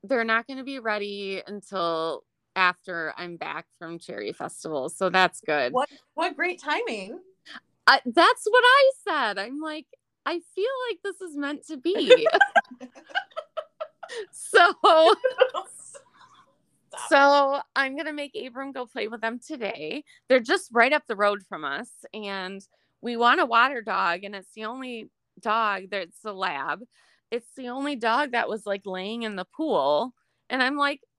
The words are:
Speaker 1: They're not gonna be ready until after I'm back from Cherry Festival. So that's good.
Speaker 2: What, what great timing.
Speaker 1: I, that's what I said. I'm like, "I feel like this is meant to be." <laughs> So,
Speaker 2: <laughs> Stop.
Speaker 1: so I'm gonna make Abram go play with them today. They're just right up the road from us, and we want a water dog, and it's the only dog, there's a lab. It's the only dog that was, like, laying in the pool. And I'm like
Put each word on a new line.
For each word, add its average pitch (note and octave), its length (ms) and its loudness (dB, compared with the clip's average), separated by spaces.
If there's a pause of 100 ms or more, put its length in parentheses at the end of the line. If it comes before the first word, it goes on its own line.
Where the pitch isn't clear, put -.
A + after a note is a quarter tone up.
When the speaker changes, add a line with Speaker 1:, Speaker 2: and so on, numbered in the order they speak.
Speaker 1:
They're A#3 220 0
not A3+ 200 0
gonna C4+ 200 -12
be C4+ 140 -10
ready G3+ 680 -6
until E3+ 760 -4 (320)
after F3+ 640 -2
I'm F3 200 -12
back D#3+ 280 -10 (140)
from E3+ 180 -12
Cherry D3 360 -10
Festival. D3+ 560 -8
So F#3+ 200 -2
that's F3+ 320 2
good. C#3 320 -2
Speaker 2:
What, C#4 160 -2 (260)
what F4 200 -4
great F4 260 -4
timing. D4 580 -6 (680)
Speaker 1:
I, C4 180 6
that's F4 400 4
what A4+ 180 6
I C5+ 280 8 (160)
said. A#3+ 320 0
I'm B3+ 220 -8
like, D#4 240 -8 (400)
"I E4+ 160 -4 (120)
feel G#4 160 -2 (200)
like F4+ 140 -6
this G4 180 -8
is D#4+ 160 -12
meant C#4+ 300 -6
to D#4 100 -10
be." F4 560 4
<laughs> - 40 2 (1900)
So, F4+ 500 4
Speaker 2:
<laughs> E4+ 340 8 (1700)
Stop. - 200 -12
Speaker 1:
so C#4 500 6 (160)
I'm C4+ 220 0
gonna D4+ 160 -8
make C#4+ 220 -10
Abram C4 360 -10
go B3+ 140 -10
play A#3 220 -8
with A3 140 -10
them A3+ 240 -4
today. A#3 580 -8 (260)
They're C4 100 6
just C4 320 -2
right A#3 220 4
up D4 140 0
the A3+ 80 -4
road G3+ 320 0
from D#3 180 -10
us, C#3+ 240 -6 (240)
and G3 520 -10 (360)
we A#3+ 160 -4
want A#3+ 240 4
a D#4 40 4
water A#3+ 360 2
dog, F#3+ 420 -2
and G3+ 120 -12
it's F#3+ 200 -16
the A3 100 -10
only A#3+ 440 -10 (320)
dog, G#3 480 0
there's F#3 240 -8 (120)
a G#3+ 80 -8
lab. E3+ 480 -4 (500)
It's A#3 240 -8
the B3 140 -10
only C#4 260 -4
dog A#3+ 360 0
that A#3+ 180 0
was, G#3 160 -6
like, G3+ 200 -6
laying G3+ 380 -8
in G#3+ 120 -6
the F#3 100 -8
pool. G3+ 680 0 (360)
And C4 140 0
I'm C4+ 140 0
like C#4+ 240 -2 (180)